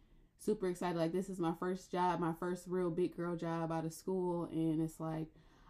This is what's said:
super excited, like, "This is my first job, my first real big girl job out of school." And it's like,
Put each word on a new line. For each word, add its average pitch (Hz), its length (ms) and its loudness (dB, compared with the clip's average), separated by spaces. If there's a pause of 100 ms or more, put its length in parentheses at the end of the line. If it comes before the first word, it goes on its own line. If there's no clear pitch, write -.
(400)
super 208 280 2
excited, 175 300 0
like, 165 160 4
"This 190 160 0
is 185 100 -6
my 165 200 2
first 185 320 -4
job, 180 280 2
my 165 200 2
first 180 280 -2
real 180 220 2
big 165 260 0
girl 170 200 -2
job 165 360 0
out 160 140 0
of 160 80 -4
school." 180 580 0
And 160 300 2
it's 160 180 -2
like, 160 280 -4 (420)